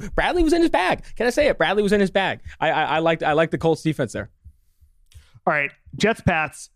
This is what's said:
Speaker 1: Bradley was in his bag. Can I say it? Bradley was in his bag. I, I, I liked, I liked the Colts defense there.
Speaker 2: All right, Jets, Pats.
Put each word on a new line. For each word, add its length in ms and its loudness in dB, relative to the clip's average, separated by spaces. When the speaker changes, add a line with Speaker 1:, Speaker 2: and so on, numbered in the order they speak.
Speaker 1:
Bradley 280 0
was 100 4
in 80 2
his 100 2
bag. 320 0
Can 100 0
I 40 0
say 180 2
it? 80 0
Bradley 260 2
was 120 2
in 60 4
his 100 2
bag. 300 -2
I, 100 2
I, 120 0
I 160 0
liked, 240 0
I 100 2
liked 200 2
the 60 -2
Colts 220 0
defense 320 -2
there. 160 -8
Speaker 2:
All 80 0
right, 160 -2
Jets, 240 0
Pats. 560 -4